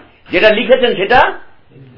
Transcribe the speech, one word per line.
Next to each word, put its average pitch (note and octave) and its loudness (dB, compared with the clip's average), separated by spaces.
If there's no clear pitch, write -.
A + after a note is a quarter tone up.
যেটা G#3 2
লিখেছেন A#3 0
সেটা B3 0